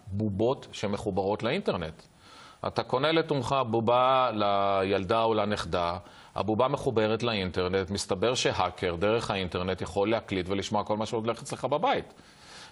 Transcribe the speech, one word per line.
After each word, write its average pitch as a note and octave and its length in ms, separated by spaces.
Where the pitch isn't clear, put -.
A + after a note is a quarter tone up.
בובות G#2+ 640
שמחוברות G2+ 720
לאינטרנט. A#2 580
אתה A2 160
קונה C#3 280
לתומך D3+ 440
בובה B2 640
לילדה G2 920
או A2+ 100
לנכדה, F#2 640
הבובה G#2 320
מחוברת A2+ 560
לאינטרנט, F#2 640
מסתבר G2+ 460
שהאקר F#2+ 600
דרך G#2+ 360
האינטרנט F#2 500
יכול G2 300
להקליט F#2+ 380
ולשמוע G2 340
כל G#2+ 140
מה A2 80
שהולך A2+ 360
אצלך C3 240
בבית. D3+ 480